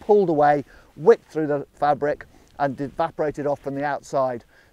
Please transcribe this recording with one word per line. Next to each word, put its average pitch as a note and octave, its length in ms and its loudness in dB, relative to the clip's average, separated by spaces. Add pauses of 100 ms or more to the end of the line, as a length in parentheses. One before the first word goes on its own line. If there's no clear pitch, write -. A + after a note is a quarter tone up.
pulled G#3 300 4
away, D3 340 4 (320)
whipped F#3 340 2
through D#3 160 -4
the C#3+ 280 -4
fabric D3 500 -2 (340)
and C#3 220 -4
evaporated D3 640 -4
off C#3+ 140 -2
from C#3 140 -8
the C#3 100 -6
outside. C3 600 -4 (280)